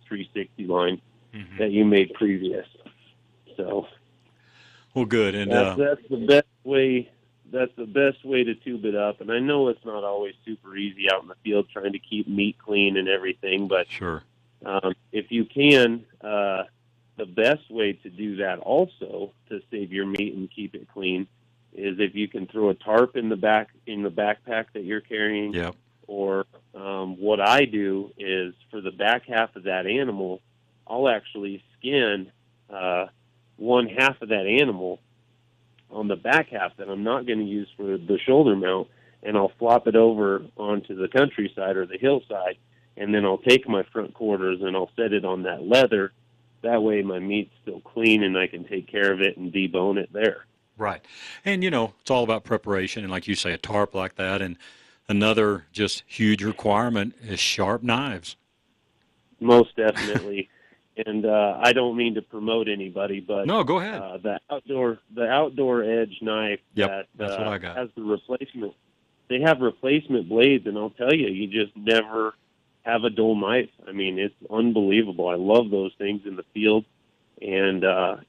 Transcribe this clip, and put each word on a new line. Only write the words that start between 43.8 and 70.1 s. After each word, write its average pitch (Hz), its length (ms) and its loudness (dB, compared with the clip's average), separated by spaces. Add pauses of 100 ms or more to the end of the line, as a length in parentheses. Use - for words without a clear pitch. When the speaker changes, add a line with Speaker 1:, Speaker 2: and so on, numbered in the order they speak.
Speaker 1:
front - 300 -8
quarters 92 480 -2
and 95 140 -2
I'll 92 220 -2
set 113 160 0
it 95 100 0
on 92 200 -4
that 90 220 -6
leather. 110 460 4 (520)
That 117 200 2
way 107 180 2
my 92 180 -4
meat's 101 420 -4
still 90 180 -12
clean 110 440 2
and 92 140 0
I 92 100 2
can 87 180 -14
take 95 220 -8
care 101 260 0
of 95 80 -4
it 98 160 0
and 90 160 -8
debone 95 440 0
it - 140 -6
there. 107 340 -2 (320)
Speaker 2:
Right. 104 240 -6 (440)
And, 190 180 0
you 185 80 0
know, 113 300 0
it's - 100 -4
all 123 120 4
about 110 200 0
preparation. 101 600 -2
And 95 80 -8
like 92 160 -6
you 101 80 -2
say, 90 180 -2
a 82 40 -6
tarp 104 360 -2
like 92 220 -6
that 95 260 -4
and 90 160 -8 (500)
another 104 640 2
just - 360 -2
huge 107 360 2
requirement 107 680 0 (100)
is 101 160 -6
sharp 107 440 0
knives. 120 520 -4 (1040)
Speaker 1:
Most 120 360 6
definitely. 104 800 -2
<laughs> - 60 -20 (480)
And, 107 180 -2
uh, 104 340 2
I 123 140 4
don't 123 240 0
mean 117 160 0
to 104 80 -4
promote 110 460 -4
anybody, 98 520 -4
but 101 280 -4
Speaker 2:
No, 196 160 2
go 165 160 0
ahead. 202 200 -8
Speaker 1:
uh, 95 200 -12
the 98 200 -4 (120)
outdoor, 127 480 -4 (120)
the 117 160 -2
Outdoor 131 560 2
Edge 110 380 -2
knife 110 380 -2 (160)
Speaker 2:
Yep, 101 120 2
Speaker 1:
that, 98 280 -8
Speaker 2:
that's 101 200 -6
what 107 120 -4
Speaker 1:
uh, - 20 -2
Speaker 2:
I 101 80 -4
got. 87 200 -10
Speaker 1:
has 123 180 -6
the 113 80 -10
replacement. 107 720 -6 (540)
They 127 140 -2
have 156 200 4
replacement 131 680 0